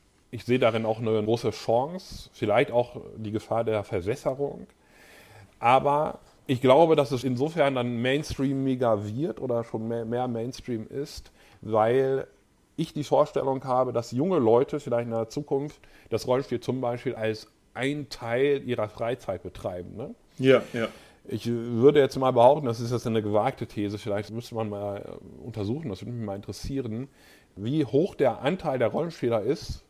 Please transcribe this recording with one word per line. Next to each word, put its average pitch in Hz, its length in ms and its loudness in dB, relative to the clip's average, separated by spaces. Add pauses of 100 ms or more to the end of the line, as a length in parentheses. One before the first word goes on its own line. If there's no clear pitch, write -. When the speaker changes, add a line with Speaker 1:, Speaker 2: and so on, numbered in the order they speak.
(300)
Speaker 1:
Ich 117 160 -10
sehe 127 140 2
darin 113 260 2
auch 110 140 -2
eine 110 240 0
große 113 260 0
Chance, 131 840 -2
vielleicht 110 380 2
auch 120 260 0 (200)
die 107 140 -8
Gefahr 110 320 -2
der 110 200 -2
Verwässerung. 131 840 -4 (920)
Aber 143 600 4 (280)
ich 127 140 0
glaube, 151 340 8
dass 139 160 4
es 123 120 -2
insofern 139 520 0
dann 120 260 -2
mainstreamiger 131 1040 0
wird 123 320 -6
oder 120 240 -2
schon 113 240 -8
mehr, 117 180 -4
mehr 120 220 -2
Mainstream 117 600 -6
ist, - 440 -10 (300)
weil 123 640 2 (500)
ich - 180 -4
die 147 100 -6
Vorstellung 135 640 2
habe, 127 280 2
dass 120 180 -4
junge 160 280 0
Leute 123 400 4
vielleicht 120 260 -2
in 117 60 -8
der 113 180 -2
Zukunft 143 500 -6 (300)
das - 180 -4
Rollenspiel 123 320 0
zum 131 220 -4
Beispiel 120 320 -4
als 110 340 -4 (280)
ein 139 340 -4
Teil 131 560 0
ihrer 113 240 -2
Freizeit 113 540 -6
betreiben, 90 520 -10
ne? 147 200 -10 (240)
Speaker 2:
Ja, 131 240 6 (100)
ja. 113 140 -2 (400)
Speaker 1:
Ich 110 180 -6
würde 120 540 4
jetzt 135 180 2
mal 131 140 2
behaupten, 131 340 6
das 117 140 -2
ist 120 120 -6
jetzt 120 140 -2
eine 113 160 0
gewagte 107 460 0
These, 104 320 -6
vielleicht 101 320 -6
müsste 117 240 -10
man 110 140 -4
mal, 101 360 -6
äh, - 400 -16
untersuchen, 117 440 -4
das 95 120 -8
würde 117 120 -8
mich 113 120 -6
mal 98 100 -6
interessieren, 120 720 -6 (480)
wie 131 280 -2
hoch 147 300 0
der 120 260 2
Anteil 143 380 -2
der 117 80 4
Rollenspieler 117 560 -2
ist - 460 -4